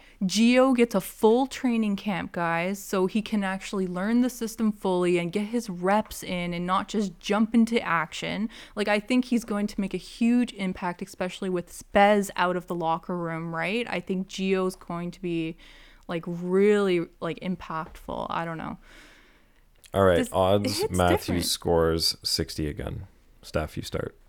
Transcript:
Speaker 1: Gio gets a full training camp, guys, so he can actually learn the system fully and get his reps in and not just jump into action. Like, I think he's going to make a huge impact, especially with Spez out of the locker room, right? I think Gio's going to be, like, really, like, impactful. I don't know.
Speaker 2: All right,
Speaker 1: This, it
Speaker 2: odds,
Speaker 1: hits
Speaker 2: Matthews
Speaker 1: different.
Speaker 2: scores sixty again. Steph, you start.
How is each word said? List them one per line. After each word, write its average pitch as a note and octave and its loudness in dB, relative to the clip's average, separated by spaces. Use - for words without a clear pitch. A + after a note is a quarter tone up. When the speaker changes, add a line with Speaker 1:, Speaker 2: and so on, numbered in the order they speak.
Speaker 1:
Gio A#3 6
gets A#3 4
a F#3+ 2
full A#3 4
training A3+ 0
camp, F#3+ -4
guys, E3+ -2
so F#3+ 0
he G#3 0
can G#3 -2
actually F#3+ -4
learn G3 2
the B3 2
system A3 -2
fully F3+ 2
and E3+ -2
get G#3 -2
his A#3 -4
reps F#3+ 0
in F3 -6
and E3+ -4
not G3 0
just G3+ -4
jump G#3+ 0
into A#3 4
action. E3+ -2
Like, G#3 -2
I G#3 2
think B3+ 2
he's A#3 0
going G#3 -2
to - -8
make F#3+ -2
a F#3 -4
huge A#3+ 0
impact, F#3 -4
especially F#3 -6
with F3 -4
Spez G3+ 4
out F3+ 2
of F3 -6
the F#3 -4
locker E3+ -2
room, E3 -4
right? F#3+ -2
I F3 -4
think F#3 -4
Gio's F#3+ -2
going F3 -8
to - -14
be, E3 -4
like, E3+ -6
really, F3+ 2
like, E3 -6
impactful. - -8
I E3 -4
don't E3 -8
know. - -10
Speaker 2:
All G2 4
right, F2+ 6
Speaker 1:
This, E2+ 0
it - -14
Speaker 2:
odds, G2+ 2
Speaker 1:
hits F#4 -2
Speaker 2:
Matthews F2+ 4
Speaker 1:
different. F2 -2
Speaker 2:
scores E2 0
sixty - -4
again. - -8
Steph, - -6
you - -6
start. - -8